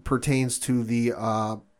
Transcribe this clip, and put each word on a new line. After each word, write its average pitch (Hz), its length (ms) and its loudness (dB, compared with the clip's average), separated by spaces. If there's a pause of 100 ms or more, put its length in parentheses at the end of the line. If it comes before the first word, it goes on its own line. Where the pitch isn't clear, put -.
pertains 131 560 0
to 123 240 0
the, 117 320 2
uh, 110 420 -2 (220)